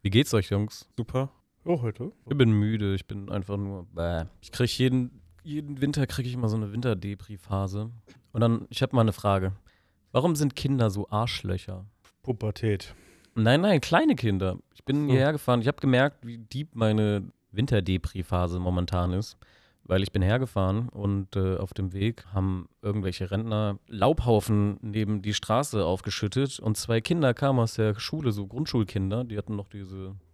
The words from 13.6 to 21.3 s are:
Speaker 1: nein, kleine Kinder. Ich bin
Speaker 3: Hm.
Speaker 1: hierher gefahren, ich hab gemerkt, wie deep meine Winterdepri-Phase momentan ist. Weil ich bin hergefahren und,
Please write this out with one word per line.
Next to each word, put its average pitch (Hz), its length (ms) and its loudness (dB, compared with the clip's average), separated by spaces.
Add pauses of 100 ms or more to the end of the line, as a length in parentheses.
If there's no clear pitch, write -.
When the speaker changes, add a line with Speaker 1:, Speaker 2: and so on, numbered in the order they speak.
Speaker 1:
nein, 190 180 4
kleine 240 360 4
Kinder. 95 420 0 (180)
Ich - 80 -20
bin 147 200 0
Speaker 3:
Hm. 143 80 0
Speaker 1:
hierher 131 200 4
gefahren, 123 300 0
ich 113 80 2
hab - 100 -4
gemerkt, 131 480 2
wie 117 100 -12
deep 127 380 -10
meine 107 480 2 (300)
Winterdepri-Phase 92 1080 0
momentan 90 540 0
ist. 104 240 -4 (480)
Weil 95 160 2
ich 95 120 -4
bin 95 80 2
hergefahren 104 680 0
und, 101 480 -4